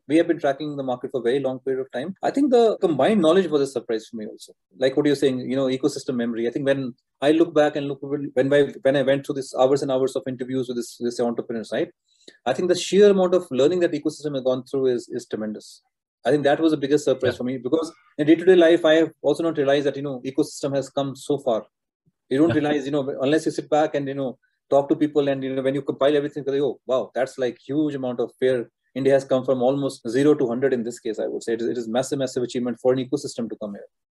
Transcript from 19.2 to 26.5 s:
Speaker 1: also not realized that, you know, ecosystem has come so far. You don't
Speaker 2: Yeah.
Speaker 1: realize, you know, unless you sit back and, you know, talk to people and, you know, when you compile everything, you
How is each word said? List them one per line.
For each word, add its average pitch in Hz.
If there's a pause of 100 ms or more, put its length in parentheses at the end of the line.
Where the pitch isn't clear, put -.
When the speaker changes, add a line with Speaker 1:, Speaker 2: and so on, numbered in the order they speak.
Speaker 1:
also 147
not 160
realized 143
that, 139
you 139
know, 135
ecosystem 139
has 135
come 139
so 139
far. 110 (680)
You 131
don't 160
Speaker 2:
Yeah. 160
Speaker 1:
realize, 147
you 139
know, 139
unless 151
you 151
sit 147
back 151
and, 143
you 135
know, 135 (320)
talk 139
to 156
people 147
and, 135
you 131
know, 135
when 135
you 143
compile 147
everything, 147
you 135